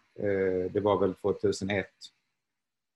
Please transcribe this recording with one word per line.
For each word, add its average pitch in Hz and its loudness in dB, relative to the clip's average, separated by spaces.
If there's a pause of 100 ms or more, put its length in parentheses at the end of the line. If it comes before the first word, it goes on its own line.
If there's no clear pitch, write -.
(200)
eh, 95 0
det 104 0
var 101 2
väl 92 2
tvåtusenett, 98 -2 (1000)